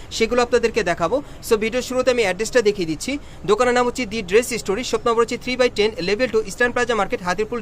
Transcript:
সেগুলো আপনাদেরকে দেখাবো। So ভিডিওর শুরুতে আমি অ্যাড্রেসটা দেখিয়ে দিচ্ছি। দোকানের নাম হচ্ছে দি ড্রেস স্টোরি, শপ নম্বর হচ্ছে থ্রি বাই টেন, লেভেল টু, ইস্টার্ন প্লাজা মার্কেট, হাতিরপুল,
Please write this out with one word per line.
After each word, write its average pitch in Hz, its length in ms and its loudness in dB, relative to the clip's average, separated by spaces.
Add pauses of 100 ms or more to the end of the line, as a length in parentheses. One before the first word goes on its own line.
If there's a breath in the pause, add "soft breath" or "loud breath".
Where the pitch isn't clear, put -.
(180 loud breath)
সেগুলো 226 280 2
আপনাদেরকে 233 440 2
দেখাবো। 170 280 0 (300 loud breath)
So 233 60 2 (100)
ভিডিওর 233 260 -2
শুরুতে 254 260 2
আমি 233 100 2
অ্যাড্রেসটা 214 420 2
দেখিয়ে 196 240 2
দিচ্ছি। 156 200 -4 (380 loud breath)
দোকানের 240 280 4
নাম 247 120 4
হচ্ছে 254 220 -4
দি 226 80 -4 (100)
ড্রেস 233 180 0 (140)
স্টোরি, 208 300 -2
শপ 233 160 -2
নম্বর 233 160 4
হচ্ছে 226 200 -2
থ্রি 247 160 -4
বাই 247 180 4
টেন, 208 120 2 (200)
লেভেল 214 240 0
টু, 220 60 2 (100)
ইস্টার্ন 247 260 0
প্লাজা 240 240 0
মার্কেট, 202 280 -2
হাতিরপুল, 214 340 -2